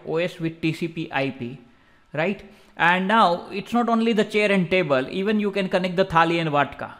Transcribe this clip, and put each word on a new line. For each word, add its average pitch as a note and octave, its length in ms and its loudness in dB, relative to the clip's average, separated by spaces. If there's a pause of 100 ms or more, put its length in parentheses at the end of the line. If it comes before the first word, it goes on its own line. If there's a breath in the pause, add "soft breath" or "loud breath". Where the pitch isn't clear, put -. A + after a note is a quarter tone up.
O D#3 120 -4
S F3 240 -4
with D#3+ 200 -6
T D#3+ 120 0
C E3 160 -6
P D#3+ 240 -8
I C#3 180 -2
P, A#2+ 300 -10 (520 soft breath)
right? F3+ 300 -2 (340 loud breath)
And F#3 300 2
now A3 440 2
it's G3 220 -8
not A#3 160 2
only A3+ 240 2
the G#3 120 2
chair G#3 260 0
and F#3 180 2
table, D3 400 2
even G#3 300 -2
you G3+ 140 0
can G3 160 -2
connect F#3 260 -2
the F#3+ 100 2
thali E3 360 4
and D#3+ 100 -2
vatka, C#3 500 -2